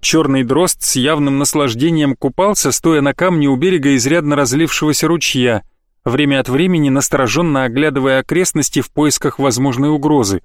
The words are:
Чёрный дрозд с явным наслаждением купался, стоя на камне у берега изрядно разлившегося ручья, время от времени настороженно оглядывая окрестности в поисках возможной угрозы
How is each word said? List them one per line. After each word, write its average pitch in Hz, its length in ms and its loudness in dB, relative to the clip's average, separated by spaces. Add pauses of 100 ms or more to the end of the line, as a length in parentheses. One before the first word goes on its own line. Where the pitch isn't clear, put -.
(100)
Чёрный 135 320 2
дрозд 139 400 0
с - 140 -2
явным 139 420 0
наслаждением 143 800 0
купался, 175 560 -2
стоя 156 280 0
на 139 140 0
камне 175 320 0
у 139 80 2
берега 143 400 2
изрядно 147 400 0
разлившегося 147 720 0
ручья, 123 560 0 (420)
время 139 360 0
от - 80 -4
времени 156 400 2
настороженно 135 760 0
оглядывая 131 560 0
окрестности 151 600 -2
в - 100 -6
поисках 147 480 -2
возможной 135 520 0
угрозы 139 540 0